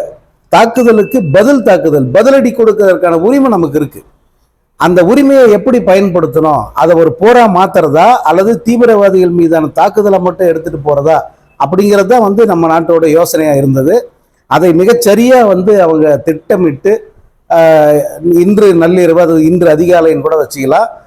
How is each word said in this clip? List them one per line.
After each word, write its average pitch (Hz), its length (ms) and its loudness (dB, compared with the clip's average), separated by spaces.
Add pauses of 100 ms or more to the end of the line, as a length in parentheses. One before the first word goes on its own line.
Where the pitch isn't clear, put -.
(500)
தாக்குதலுக்கு 226 720 0 (100)
பதில் 220 320 2
தாக்குதல், 151 480 0
பதிலடி 240 400 2
கொடுக்கறதற்கான 196 640 0
உரிமை 247 360 0
நமக்கு 160 300 -2
இருக்கு. 143 240 -10 (720)
அந்த 175 300 0
உரிமையை 262 460 2
எப்படி 233 280 0
பயன்படுத்தணும், 160 840 -2 (100)
அதை 165 220 0
ஒரு 160 240 2
போரா 240 280 4
மாத்துறதா 180 600 0 (160)
அல்லது 196 380 0
தீவிரவாதிகள் 202 680 0
மீதான 165 380 0
தாக்குதலை 196 520 -2
மட்டும் 180 280 -2
எடுத்துட்டு 160 380 -6
போறதா 147 340 0 (400)
அப்படிங்கிறது 196 460 0
தான் 240 160 2
வந்து 202 240 0
நம்ம 165 340 0
நாட்டோட 165 280 0
யோசனையா 156 480 0
இருந்தது. 139 540 -2 (360)
அதை 160 280 0
மிகச்சரியா 233 760 2
வந்து 190 340 0
அவங்க 156 360 0
திட்டமிட்டு, 175 960 -4 (380)
ஆஹ், 160 500 2 (340)
இன்று 196 400 2
நள்ளிரவு, 170 460 0
அது 160 260 2
இன்று 170 300 0
அதிகாலைன்னு 160 460 0
கூட 160 140 -4
வச்சுக்கலாம், 147 520 -4 (200)